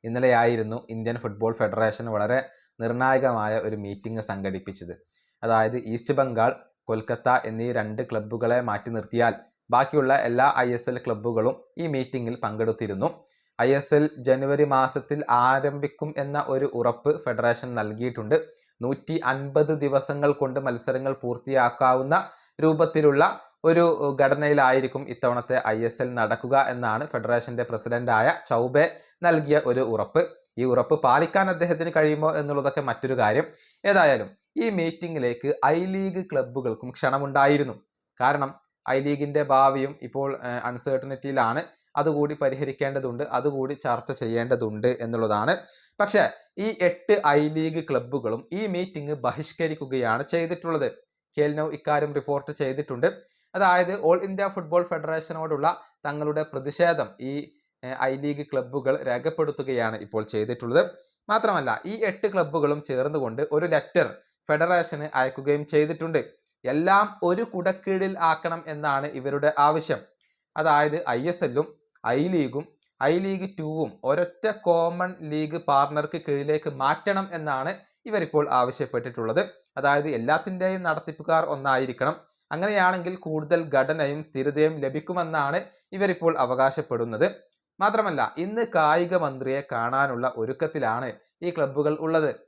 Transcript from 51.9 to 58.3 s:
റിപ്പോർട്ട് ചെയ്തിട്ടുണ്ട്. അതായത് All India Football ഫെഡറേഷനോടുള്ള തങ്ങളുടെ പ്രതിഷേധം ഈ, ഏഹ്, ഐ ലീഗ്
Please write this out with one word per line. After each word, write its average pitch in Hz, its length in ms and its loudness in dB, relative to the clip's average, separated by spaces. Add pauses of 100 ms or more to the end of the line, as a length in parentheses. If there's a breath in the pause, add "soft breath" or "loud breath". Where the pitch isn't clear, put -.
റിപ്പോർട്ട് 139 340 -4 (100)
ചെയ്തിട്ടുണ്ട്. 135 460 -2 (480 soft breath)
അതായത് 180 360 4 (140)
All 175 120 6 (100)
India 196 260 -2
Football 175 360 0
ഫെഡറേഷനോടുള്ള 160 760 -4 (400 loud breath)
തങ്ങളുടെ 151 360 -2 (100)
പ്രതിഷേധം 143 560 0 (220)
ഈ, 143 40 -6 (520)
ഏഹ്, 127 100 -8 (120)
ഐ 135 40 0 (100)
ലീഗ് 147 280 -4